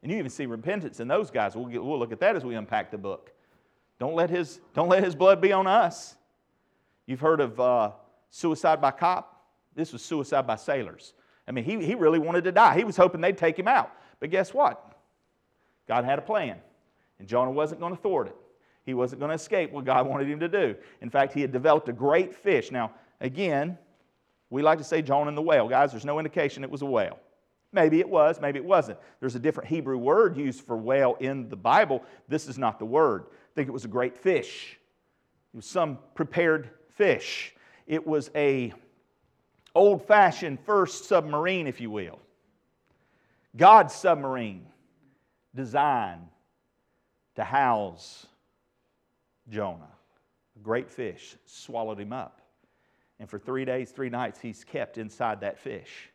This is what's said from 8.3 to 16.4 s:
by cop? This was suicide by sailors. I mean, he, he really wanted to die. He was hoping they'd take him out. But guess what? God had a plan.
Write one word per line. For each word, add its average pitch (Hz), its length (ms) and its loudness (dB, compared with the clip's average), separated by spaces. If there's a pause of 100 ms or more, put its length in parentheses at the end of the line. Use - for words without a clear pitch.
by 139 80 4
cop? - 560 -4 (280)
This 156 180 -8
was 117 120 -16
suicide 139 420 -2
by 110 100 -2
sailors. 110 580 -8 (340)
I - 40 -10
mean, 127 120 -6
he, 196 180 -4
he 165 120 -2
really 165 240 4
wanted 170 260 -2
to 185 80 -2
die. 196 240 6
He 185 80 2
was 202 140 -6
hoping 180 240 4
they'd 196 160 0
take 165 200 0
him 190 100 -2
out. 247 240 2 (280)
But 147 100 -8
guess 190 220 -2
what? - 420 -2 (960)
God 120 160 0
had 139 140 0
a 143 40 -8
plan. 156 360 -4 (600)